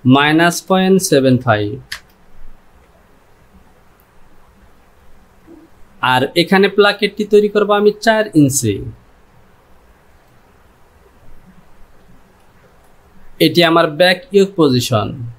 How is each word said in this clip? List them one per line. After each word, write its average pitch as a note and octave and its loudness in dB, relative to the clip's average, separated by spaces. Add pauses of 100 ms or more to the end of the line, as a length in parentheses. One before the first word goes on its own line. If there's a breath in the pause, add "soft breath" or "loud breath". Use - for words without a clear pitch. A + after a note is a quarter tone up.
(140)
মাইনাস D#3 2 (120)
পয়েন্ট F#3+ 2 (120)
সেভেন C3 2 (100)
ফাইভ। G#2 0 (4000)
আর B2+ -2 (200)
এখানে G3 2 (100)
প্লাকেটটি G3+ -2 (100)
তৈরি G#3 4
করব G3+ 0 (120)
আমি G#3 4 (140)
চার A3 2 (160)
ইঞ্চি। B2+ 0 (4000)
এটি D#3 0 (100)
আমার E3 2 (120)
ব্যাক F3+ 2 (140)
ইয়োক G3 2 (100)
পজিশন। A#2+ 0 (320)